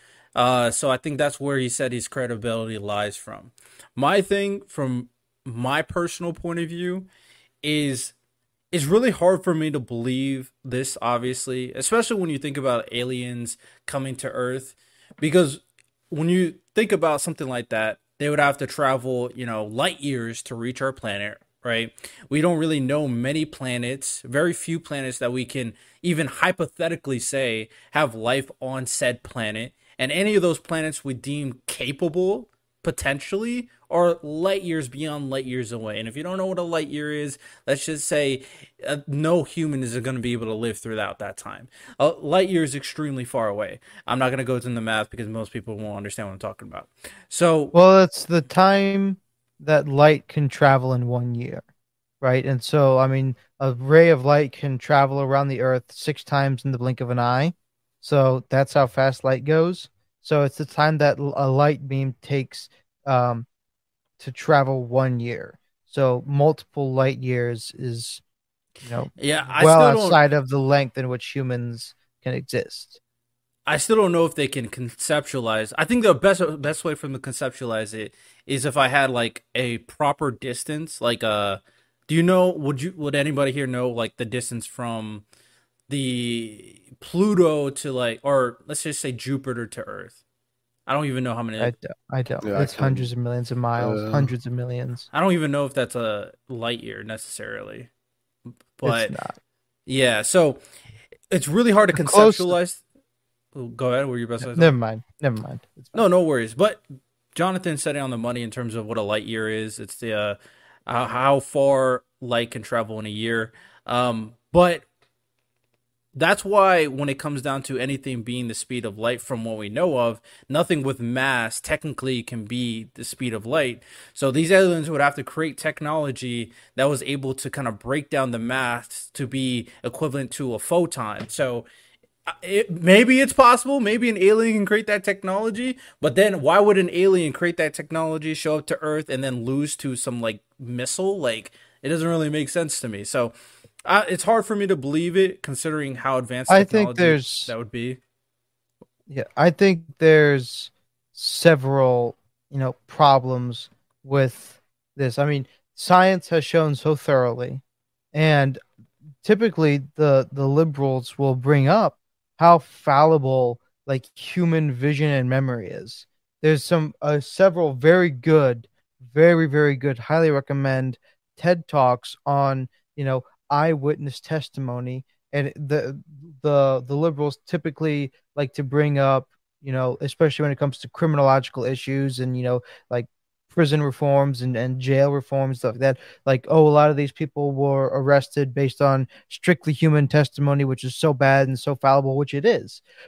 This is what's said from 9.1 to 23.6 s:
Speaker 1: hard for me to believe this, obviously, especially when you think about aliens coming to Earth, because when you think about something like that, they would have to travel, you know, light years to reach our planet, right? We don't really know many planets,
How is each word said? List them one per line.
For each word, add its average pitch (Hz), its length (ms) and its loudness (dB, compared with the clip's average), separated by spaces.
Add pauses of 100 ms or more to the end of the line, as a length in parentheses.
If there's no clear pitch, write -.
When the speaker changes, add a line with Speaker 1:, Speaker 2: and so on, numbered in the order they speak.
Speaker 1:
hard 185 320 2
for 185 120 0
me 156 180 -2
to 139 80 -2
believe 131 720 -4 (120)
this, 131 380 -6
obviously, 127 720 -4
especially 220 460 -2
when 175 100 -2
you 143 80 -4
think 143 180 -6
about 131 360 -2
aliens 123 680 -6 (280)
coming 135 300 -6
to 127 140 -8
Earth, 127 460 -6 (420)
because 156 420 2 (500)
when 160 180 -2
you 180 280 0 (180)
think 214 180 0
about 156 280 2
something 156 280 -8
like 123 220 -6
that, 110 280 -2 (200)
they 143 100 -2
would 147 100 -2
have 143 200 2
to 135 80 -6
travel, 127 680 -2
you 123 120 -10
know, 110 180 -6
light 131 360 -4
years 120 420 -6
to - 120 -14
reach 120 280 -8
our 135 100 -2
planet, 104 460 -8 (260)
right? 117 280 -2 (360)
We 147 120 0
don't 170 180 2
really 156 220 -2
know 143 280 -2
many 135 360 -2
planets, 131 800 -8